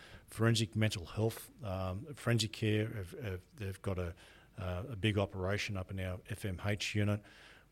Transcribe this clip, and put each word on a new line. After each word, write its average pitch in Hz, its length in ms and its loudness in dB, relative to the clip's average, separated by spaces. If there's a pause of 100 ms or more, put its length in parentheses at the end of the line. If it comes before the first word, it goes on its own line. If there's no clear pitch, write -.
(280)
forensic 113 480 4
mental 104 300 2
health, - 440 -2 (140)
um, 95 500 -2
forensic 113 380 2
care. 107 420 2
Have, 101 300 -8
have, 92 160 -4 (160)
they've 98 260 -6
got 95 160 0
a, 87 160 -2 (480)
uh, 90 200 -2 (100)
a - 20 -6
big 101 240 2
operation 98 580 0
up 92 140 -4
in 98 80 -6
our 92 200 -4 (120)
F - 140 -6
M 92 200 -4
H 104 300 0
unit. 104 260 4 (520)